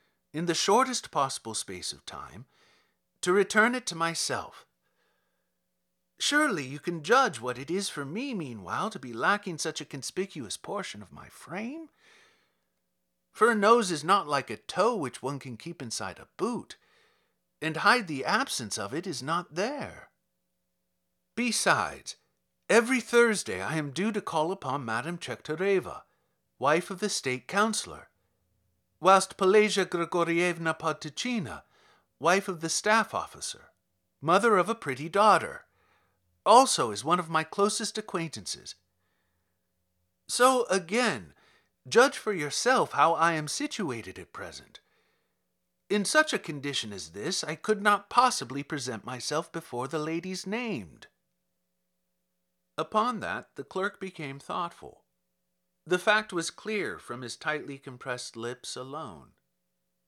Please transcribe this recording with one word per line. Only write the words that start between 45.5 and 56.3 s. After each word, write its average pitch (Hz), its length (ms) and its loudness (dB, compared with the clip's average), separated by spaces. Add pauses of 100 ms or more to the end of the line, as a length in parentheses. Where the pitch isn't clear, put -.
In 202 160 0
such 311 260 4
a - 60 0
condition 135 560 -6
as 90 160 -12
this, 110 340 -4
I 165 120 -6
could 202 260 -2
not 208 260 2
possibly 143 540 2
present 120 420 -6
myself 127 480 -4
before 127 340 -8
the 160 120 -4
ladies 170 480 -6
named." 185 640 -8 (1700)
Upon 214 420 -2
that, 98 360 -8
the 139 80 -10
clerk 190 340 -4
became 151 400 -10
thoughtful. - 640 -10 (840)
The 175 120 0
fact 214 340 2